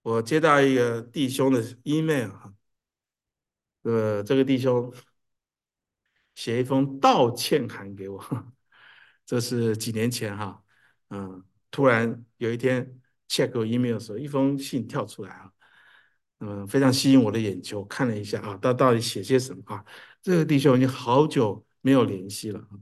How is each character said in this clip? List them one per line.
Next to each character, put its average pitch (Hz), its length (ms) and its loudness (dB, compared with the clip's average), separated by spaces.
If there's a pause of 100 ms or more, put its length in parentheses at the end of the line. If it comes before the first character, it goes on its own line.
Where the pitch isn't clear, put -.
我 113 200 -2
接 131 200 -2
到 147 180 6
一 135 160 6
个 117 260 2
弟 131 280 -4
兄 135 240 2
的 117 100 2 (200)
email 147 480 0
哈， 101 220 -20 (1300)
呃， 110 380 0
这 135 140 -2
个 135 80 4
弟 135 140 0
兄 123 360 -2 (1400)
写 120 240 -4
一 127 40 0
封 135 360 0
道 170 320 4
歉 135 380 -2
函 98 260 -14
给 98 140 -12
我， 95 120 -12 (540)
<laughs> - 500 -20
这 123 140 -4
是 117 380 -2
几 110 160 -6
年 113 180 -2
前 107 260 -6
哈， 98 240 -10 (460)
嗯， 95 340 -12 (300)
突 139 140 0
然 117 360 2 (140)
有 117 160 -4
一 120 60 -4
天 127 420 -2 (300)
check 127 280 -2
我 113 80 0
email 120 280 0
的 104 60 -4
时 107 120 -14
候， 101 60 -10
一 147 100 -10
封 139 300 0
信 135 280 -6
跳 113 200 -6
出 - 180 -16
来 - 80 -16
啊， - 200 -20 (880)
嗯， 101 280 -10
非 135 140 2
常 131 100 6
吸 135 220 4
引 127 100 8
我 104 80 0
的 113 80 -2
眼 95 240 -4
球， 101 220 -8
看 - 200 -4
了 110 120 -2
一 104 40 -8
下 101 200 -6
啊， 101 200 -10
他 127 120 2
到 120 200 4
底 113 60 2
写 110 240 -6
些 131 160 2
什 127 160 -6
么 92 120 -18
啊？ 104 180 -12 (360)
这 185 140 0
个 160 80 4
弟 143 160 2
兄 135 160 6
已 127 40 4
经 131 80 4
好 131 380 2
久 113 400 -2 (140)
没 131 120 2
有 127 120 6
联 101 260 -4
系 104 220 -10
了 98 80 -10
啊 - 80 -20 (140)